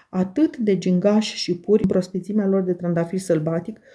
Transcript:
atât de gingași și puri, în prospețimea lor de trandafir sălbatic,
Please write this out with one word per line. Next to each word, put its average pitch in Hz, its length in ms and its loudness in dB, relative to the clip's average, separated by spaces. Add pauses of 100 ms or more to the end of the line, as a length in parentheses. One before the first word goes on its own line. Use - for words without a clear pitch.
atât 185 480 0
de 208 200 0
gingași 190 600 2
și - 180 -4
puri, 208 260 2
în 190 60 4
prospețimea 190 600 -2
lor 190 140 2
de 180 120 -2
trandafir 175 460 -2
sălbatic, 165 600 -2 (160)